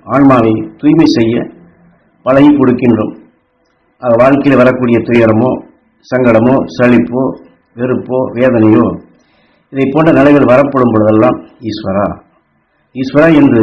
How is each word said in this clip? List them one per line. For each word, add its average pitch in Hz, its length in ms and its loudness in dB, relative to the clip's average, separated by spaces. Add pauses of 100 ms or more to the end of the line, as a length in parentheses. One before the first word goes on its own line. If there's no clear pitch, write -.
ஆன்மாவை 123 460 2 (200)
தூய்மை 156 360 0
செய்ய 117 240 -2 (920)
பழகி 143 260 4
கொடுக்கின்றோம். 120 600 0 (880)
அது 123 140 0
வாழ்க்கையில் 135 440 2
வரக்கூடிய 123 400 0
துயரமோ, 113 480 0 (580)
சங்கடமோ, 123 480 0 (160)
சலிப்போ, 123 520 0 (540)
வெறுப்போ, 123 420 -6 (140)
வேதனையோ, 117 520 2 (880)
இதை 135 140 -4
போன்ற 156 260 0
நிலைகள் 139 360 2
வரப்படும் 127 440 0
பொழுதெல்லாம் 107 440 0 (260)
ஈஸ்வரா, 101 440 -6 (880)
ஈஸ்வரா 143 400 0
என்று 127 280 2